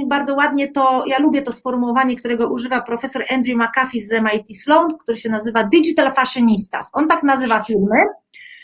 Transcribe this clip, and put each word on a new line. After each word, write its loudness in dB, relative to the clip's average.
bardzo -2
ładnie 0
to, 2
ja 0
lubię 2
to -6
sformułowanie, -2
którego -2
używa -4
profesor -6
Andrew 0
McAfee 0
z -6
M 2
I -4
T -18
Sloan, 4
który -6
się -8
nazywa -2
Digital 2
Fashionistas. 0
On 0
tak 2
nazywa 2
firmy, 0